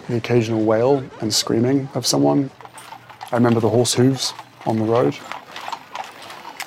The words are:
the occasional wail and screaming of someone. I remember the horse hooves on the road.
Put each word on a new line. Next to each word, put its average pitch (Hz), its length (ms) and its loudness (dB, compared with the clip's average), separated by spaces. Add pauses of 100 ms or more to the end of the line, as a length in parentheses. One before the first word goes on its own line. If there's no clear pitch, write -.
the 123 80 -2
occasional 113 480 0
wail 120 360 4 (200)
and 110 120 -2
screaming 127 600 0
of 127 100 -4
someone. 143 460 2 (800)
I 127 40 0
remember 117 260 4
the 110 80 2
horse 117 240 2
hooves 131 400 2 (320)
on 113 140 0
the 110 60 0
road. 127 320 2 (1500)